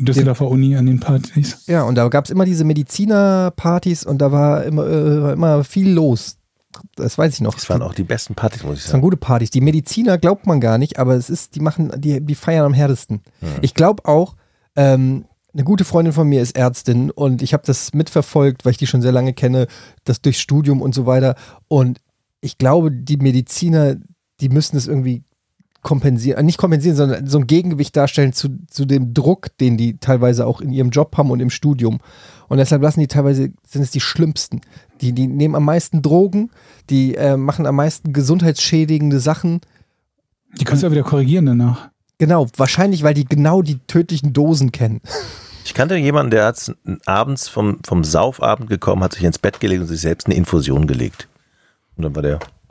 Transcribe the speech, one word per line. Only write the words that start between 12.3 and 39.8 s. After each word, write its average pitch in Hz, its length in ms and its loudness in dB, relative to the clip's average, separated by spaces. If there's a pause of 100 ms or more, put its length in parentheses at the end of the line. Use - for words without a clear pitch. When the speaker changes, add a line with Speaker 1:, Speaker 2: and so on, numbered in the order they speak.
Speaker 2:
feiern 160 320 0
am 139 80 2
härtesten. 131 480 0 (180)
Speaker 3:
Hm. 90 80 -6 (120)
Speaker 2:
Ich - 140 -4
glaub 196 320 2
auch, 156 300 2 (400)
ähm, 131 480 2 (280)
eine 143 120 -2
gute 190 200 2
Freundin 165 280 0
von 151 160 2
mir 139 120 4
ist 120 160 -4
Ärztin 123 540 0
und 131 320 -2
ich 139 120 -2
hab - 100 -2
das - 280 -4
mitverfolgt, 143 720 0
weil 127 80 2
ich - 60 -2
die 139 80 -4
schon 123 160 0
sehr 127 100 2
lange 127 200 0
kenne, 127 340 0 (380)
das - 180 -2
durch 139 180 2
Studium 143 400 2
und 139 140 -2
so 123 120 -2
weiter. 127 280 2 (320)
Und 127 340 0 (400)
ich - 160 -10
glaube, 151 360 2
die 131 240 -4
Mediziner, 139 800 0 (440)
die 135 80 -2
müssen 147 280 0
es 123 100 -4
irgendwie 127 380 -4 (580)
kompensieren, 131 560 0
äh, 147 60 2
nicht 165 140 2
kompensieren, 160 380 2
sondern 135 300 0
so 139 120 0
ein 127 100 0
Gegengewicht 160 480 0
darstellen 139 360 0
zu, - 160 -6 (220)
zu 139 140 -4
dem 131 280 0
Druck, 151 360 0 (100)
den 123 180 2
die 113 220 -2
teilweise 123 480 0
auch 117 140 -4
in 135 120 -6
ihrem 131 180 0
Job 147 260 -2
haben 135 160 2
und 123 80 0
im 123 100 0
Studium. 120 480 0 (500)
Und 135 100 0
deshalb 135 240 2
lassen 156 180 2
die 147 80 2
teilweise, 139 440 0 (140)
sind 143 160 -4
es 131 80 -4
die 135 100 -4
Schlimmsten. - 600 -4 (400)
Die, 127 120 0
die 131 140 0
nehmen 147 280 0
am 147 100 2
meisten 160 380 0
Drogen, 190 480 2 (400)
die, 131 260 2
äh, 139 200 0
machen 139 300 -2
am 139 100 0
meisten 151 360 -2
gesundheitsschädigende 151 1080 0
Sachen. 165 400 -2 (1000)